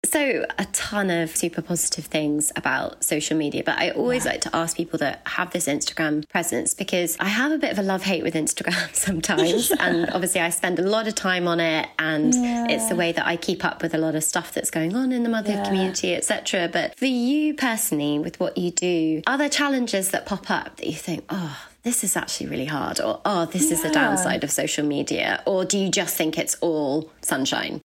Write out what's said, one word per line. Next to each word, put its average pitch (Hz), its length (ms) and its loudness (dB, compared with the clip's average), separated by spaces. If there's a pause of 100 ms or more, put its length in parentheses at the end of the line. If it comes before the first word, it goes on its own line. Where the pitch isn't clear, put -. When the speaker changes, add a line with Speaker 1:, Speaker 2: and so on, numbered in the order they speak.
Speaker 1:
So 269 400 2 (120)
a 202 140 0
ton 202 380 0
of 170 260 0
super 170 240 -2
positive - 460 -2
things 151 500 0
about - 480 -2
social 151 320 0
media, 147 280 0
but - 140 0
I 175 120 2
always 247 340 0
Speaker 2:
Yeah. - 80 0
Speaker 1:
like - 100 -4
to - 140 -2
ask 165 200 0
people 165 220 -2
that 143 280 -2
have - 260 -2
this 180 140 -2
Instagram 151 640 0
presence, - 420 0
because 175 480 -2
I 190 80 2
have 247 240 2
a 311 60 0
bit 269 120 0
of - 80 -2
a 208 40 0
love-hate 190 400 0
with 165 120 -2
Instagram - 640 -2
<laughs> - 100 0
sometimes. 180 640 2
Speaker 2:
<laughs> 381 60 4
Yeah. - 0 - (100)
Speaker 1:
And 170 240 2
obviously 185 300 0
I 165 100 2
spend 180 280 0
a - 40 2
lot 214 240 2
of 214 80 -2
time 185 320 0
on 170 140 2
it, 160 260 2 (120)
and 156 360 2
Speaker 2:
Yeah. 240 360 0
Speaker 1:
it's 226 180 0
the 175 80 2
way 170 160 2
that 165 140 0
I 170 100 0
keep - 260 -2
up - 200 -2
with 165 120 -2
a 160 40 2
lot 160 160 2
of 156 100 0
stuff - 300 -2
that's - 160 -2
going 165 260 0
on 254 160 2
in 247 100 0
the 233 60 2
motherhood 208 360 0
Speaker 2:
Yeah. 202 60 -2
Speaker 1:
community, 190 440 2
et 170 100 -2
cetera. 185 420 0
But 170 320 -2
for 254 80 0
you 269 480 2
personally, 156 640 0
with 165 220 -4
what - 160 0
you 175 140 0
do, 160 560 2
are 254 100 2
there 285 140 2
challenges 240 640 0
that - 120 -2
pop - 260 -6
up - 280 -2
that - 80 -8
you 160 80 -4
think, 156 340 -6
"Oh, 165 300 -4 (240)
this 240 200 0
is 196 140 0
actually - 320 -4
really - 180 -4
hard," 151 340 -2
or, - 260 -2
"Oh, 185 180 2
this 311 260 0
is - 120 0
the 320 60 0
Speaker 2:
Yeah. 302 60 2
Speaker 1:
downside 190 500 2
of 143 60 -4
social 147 340 0
media," 143 640 0
or 185 200 2
do 190 120 0
you 190 120 2
just 175 260 0
think 160 220 0
it's - 240 -2
all 156 480 0 (100)
sunshine? 131 680 -2